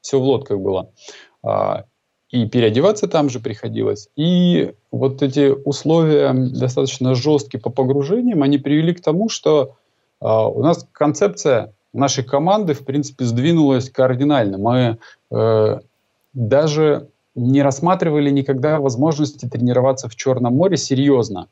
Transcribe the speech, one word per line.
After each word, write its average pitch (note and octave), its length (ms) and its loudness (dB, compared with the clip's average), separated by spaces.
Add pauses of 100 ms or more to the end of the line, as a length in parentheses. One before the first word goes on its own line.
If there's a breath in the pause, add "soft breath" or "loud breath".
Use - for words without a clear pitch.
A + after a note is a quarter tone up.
все - 200 -2
в - 40 -2
лодках B2 340 -2
было. F#2+ 300 -4 (540 loud breath)
А, G1+ 420 -2 (460)
и A#2+ 160 -2
переодеваться B2+ 600 0
там D3 220 0
же A#2+ 100 -10
приходилось. A2+ 760 -6
И F3 560 2 (180)
вот B2+ 320 -2
эти C#3 280 2 (140)
условия D3 720 2
достаточно B2+ 800 -2
жесткие C#3 460 0
по - 100 -6
погружениям, C#3+ 720 0
они C#3+ 160 2
привели D3+ 360 0
к - 80 -14
тому, G3 260 0
что, D3 480 0 (440 soft breath)
а, A2 280 2
у A2+ 140 -2
нас D#3+ 300 0
концепция D3+ 840 0 (180)
нашей C3 320 -2
команды, F3+ 480 0
в - 140 -6
принципе, C3+ 400 -4
сдвинулась C3 640 2
кардинально. B2+ 680 0
Мы, A#2 400 0 (320 loud breath)
э, A2 500 2 (580)
даже D3 680 2 (260)
не C3 280 2
рассматривали D3 680 0
никогда C#3 480 0
возможности C#3 680 -2
тренироваться B2+ 600 0
в - 80 -16
Черном B2 400 0
море F3 200 2
серьезно. B2 760 0